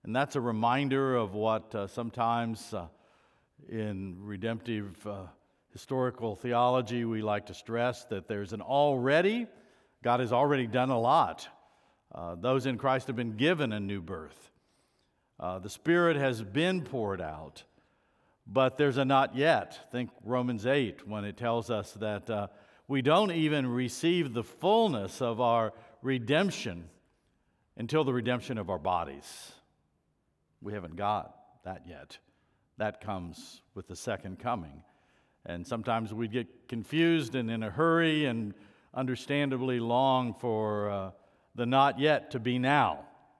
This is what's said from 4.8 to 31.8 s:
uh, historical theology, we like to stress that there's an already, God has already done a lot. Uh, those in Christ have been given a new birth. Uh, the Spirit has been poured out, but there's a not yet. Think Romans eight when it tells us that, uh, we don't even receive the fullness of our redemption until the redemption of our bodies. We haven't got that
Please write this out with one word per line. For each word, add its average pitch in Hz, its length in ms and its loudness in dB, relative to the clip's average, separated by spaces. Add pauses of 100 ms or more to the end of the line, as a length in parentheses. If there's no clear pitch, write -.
uh, 98 180 -8 (480)
historical 123 640 -2
theology, 120 680 2
we 110 180 -2
like 104 240 0
to 90 80 -14
stress 120 520 -2
that 98 200 -6
there's 101 260 -6
an 101 100 -8
already, 147 840 2 (560)
God 120 180 2
has 120 120 0
already 135 340 2
done 127 240 2
a 123 80 2
lot. 120 500 2 (680)
Uh, 85 200 -8
those 127 320 0
in 123 120 -2
Christ 131 300 0
have 120 80 -4
been 117 200 -4
given 147 360 2
a 104 80 -2
new 98 200 -4
birth. 82 500 -12 (880)
Uh, 92 200 -6
the 95 100 -10
Spirit 170 480 4
has 131 260 0
been 156 400 0
poured 104 380 -4
out, 78 420 -10 (840)
but 127 320 2
there's 143 180 4
a 135 80 2
not 135 320 4
yet. 135 420 2 (140)
Think 123 180 -4 (140)
Romans 123 400 -2
eight 127 420 0
when 104 180 -6
it 101 120 -8
tells 117 340 -2
us 104 240 -2
that, 104 360 -4
uh, 101 180 -2 (380)
we 135 160 0
don't 175 300 4
even 151 340 2
receive 139 680 0
the 113 100 -2
fullness 170 800 0
of 117 220 0
our 117 320 4 (260)
redemption 127 880 0 (880)
until 139 260 0
the 139 120 2
redemption 123 420 -2
of 101 140 -4
our 90 80 0
bodies. 80 760 -4 (1080)
We 101 100 -10
haven't 87 240 -10
got 101 400 -2 (280)
that 92 220 -10